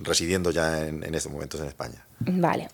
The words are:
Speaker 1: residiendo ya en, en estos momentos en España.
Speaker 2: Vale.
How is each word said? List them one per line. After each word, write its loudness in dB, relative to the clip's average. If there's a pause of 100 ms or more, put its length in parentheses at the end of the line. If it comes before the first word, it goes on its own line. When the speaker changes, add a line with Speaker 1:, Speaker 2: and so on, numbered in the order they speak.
Speaker 1:
residiendo 2
ya 2
en, -4
en -4
estos -2
momentos -8
en -4
España. -10 (160)
Speaker 2:
Vale. 2